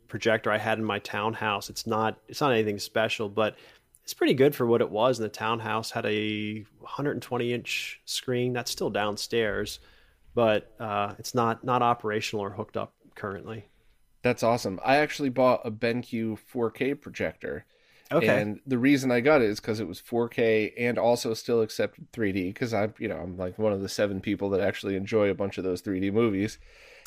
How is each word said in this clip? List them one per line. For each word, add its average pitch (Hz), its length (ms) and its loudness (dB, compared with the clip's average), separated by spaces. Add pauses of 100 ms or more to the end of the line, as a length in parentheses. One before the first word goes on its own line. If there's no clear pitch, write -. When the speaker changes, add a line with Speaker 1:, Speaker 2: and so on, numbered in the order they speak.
Speaker 1:
projector 110 460 0
I 107 40 2
had 110 220 0
in 110 60 -4
my 101 160 -2
townhouse. 104 680 -2
It's - 180 -12
not, 110 320 0 (100)
it's - 120 -10
not 139 120 4
anything 107 260 2
special, 110 500 -2
but 104 280 0 (480)
it's - 100 -12
pretty 302 200 2
good 139 200 6
for 123 120 0
what 117 140 4
it 107 80 2
was. 113 300 2
And 110 80 -4
the 104 40 -6
townhouse 110 600 -4
had 113 160 -4
a 107 580 -4 (200)
hundred 139 280 -4
and 120 100 -6
twenty 120 300 -2
inch - 540 -6
screen. 123 480 -2
That's 120 160 -4
still 170 180 -4
downstairs, 104 920 -2 (540)
but, 110 460 2
uh, 101 380 -2
it's - 160 -12
not, 117 300 2
not 123 180 2
operational 110 600 0
or 98 60 -6
hooked 101 280 -10
up 104 160 -8 (200)
currently. 107 540 -10 (540)
Speaker 2:
That's 120 220 0
awesome. 113 400 0
I 131 120 4
actually 147 340 0
bought 127 340 4
a 117 60 -4
BenQ 113 680 -4
four 117 320 -2
K 139 240 -2
projector. 80 720 -6 (460)
Speaker 1:
Okay. 120 280 4
Speaker 2:
And 104 260 -4
the 131 120 0
reason 131 340 4
I 120 80 4
got 143 200 6
it 110 100 4
is 110 100 -4
'cause 107 180 -4
it 104 80 -4
was 87 140 -10
four 117 280 0
K 110 480 2
and 120 220 0
also 120 360 2
still 117 280 2
accepted - 500 -4
three 104 200 0
D, 95 200 -2
'cause 117 220 -4
I'm, 104 240 0
you 117 80 -6
know, 92 100 -4
I'm, 90 200 -8
like, 90 200 -6
one 107 160 2
of 98 100 -2
the 95 60 -6
seven 101 320 0
people 101 300 -2
that 95 100 2
actually 98 360 0
enjoy 101 340 2
a 92 40 0
bunch 98 240 -4
of 92 60 -6
those 90 160 -2
three 95 200 -2
D 98 100 0
movies. 107 480 2 (480)